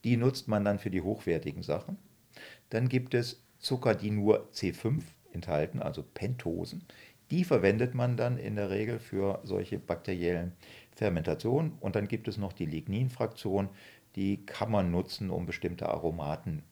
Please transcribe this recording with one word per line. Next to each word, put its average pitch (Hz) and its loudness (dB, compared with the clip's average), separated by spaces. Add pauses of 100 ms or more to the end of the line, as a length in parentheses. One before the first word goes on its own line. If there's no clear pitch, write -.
Die 117 4
nutzt 123 2
man 104 2
dann 101 2
für 98 -4
die 90 0
hochwertigen 85 -2
Sachen. - -2 (720)
Dann 123 2
gibt 127 0
es - 0 (160)
Zucker, 127 2
die 107 0
nur 107 4
C 87 0
fünf 135 0 (280)
enthalten, 87 0
also - -4
Pentosen. 90 -4 (460)
Die 175 2
verwendet 117 4
man 123 2
dann 123 0
in 110 -4
der 101 -2
Regel 107 -2
für 98 0
solche 95 -2
bakteriellen 87 -2 (420)
Fermentationen. 110 0
Und 98 -2
dann 104 0
gibt 117 -4
es 107 -4
noch 98 -4
die 87 -4
Ligninfraktion, 101 -2 (460)
die 147 -2
kann - -4
man 95 4
nutzen, 90 -2
um 87 -2
bestimmte 87 -4
Aromaten 78 -2